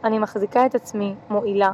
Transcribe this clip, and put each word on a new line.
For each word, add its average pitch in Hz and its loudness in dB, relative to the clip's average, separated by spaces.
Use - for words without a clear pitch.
אני 220 2
מחזיקה 214 2
את 262 0
עצמי 202 -4
מועילה 202 2